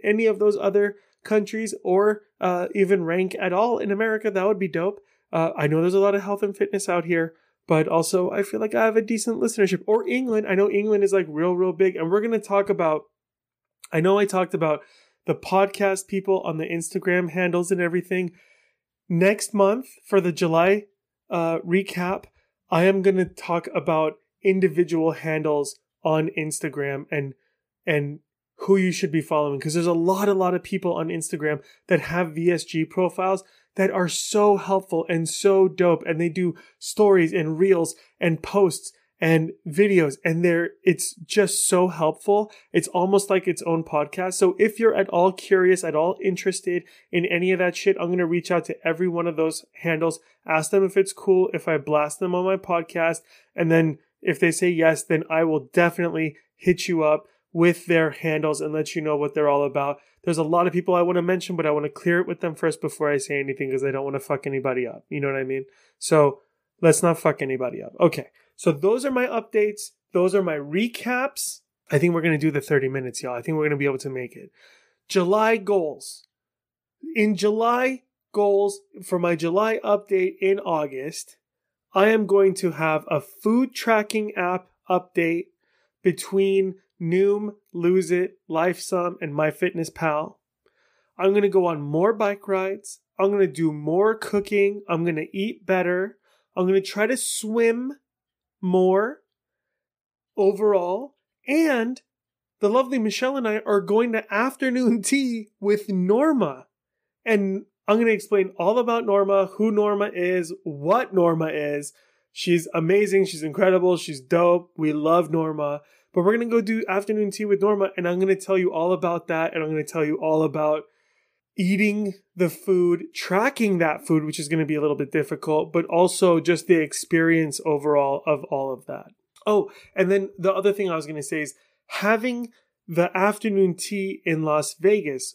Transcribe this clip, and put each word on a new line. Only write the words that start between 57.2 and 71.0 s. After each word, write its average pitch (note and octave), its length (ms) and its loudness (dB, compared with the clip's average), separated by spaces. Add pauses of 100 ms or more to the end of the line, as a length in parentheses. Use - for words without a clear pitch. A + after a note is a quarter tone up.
with E3+ 340 2
their D#3+ 240 2
handles D#3 500 -2
and D3+ 140 -6
let D#3 220 -4
you E3 40 -6
know D3+ 160 -2
what C#3+ 160 -2
they're D3+ 160 0
all C#3+ 140 4
about. C#3 360 -2 (260)
There's E3+ 140 0
a E3 40 2
lot E3+ 240 2
of F3 60 -2
people F3 220 0
I F3 80 4
wanna F3 200 0
mention, F3+ 320 -2
but D#3+ 120 -2
I D3+ 40 0
wanna D3 180 -2
clear E3+ 300 0
it F3+ 80 -2
with F3 140 -8
them D#3+ 160 -6
first D#3 240 -2
before D3+ 280 -4
I D3 80 2
say C#3 220 -4
anything C3+ 320 -6
'cause C3 140 -2
I C#3 80 -2
don't C3+ 120 -4
wanna C#3 140 -4
fuck C3+ 260 -6
anybody C3 420 -2
up. A2+ 220 -12
You D3 120 -6
know C#3 80 -2
what C3+ 120 -4
I C3 40 -4
mean? C3 200 -6 (340)
So D3 440 2 (380)
let's D#3+ 200 4
not E3+ 180 2
fuck D3+ 220 -2
anybody C3 400 -6
up. - 200 -16
Okay. E3 260 2 (300)
So - 160 0
those G3+ 320 0
are C#4 60 -2
my B3 160 0
updates. G#3+ 640 -2 (220)
Those F#3 220 2
are G3+ 80 2
my E3 140 -2
recaps. A#3 1040 -4 (300)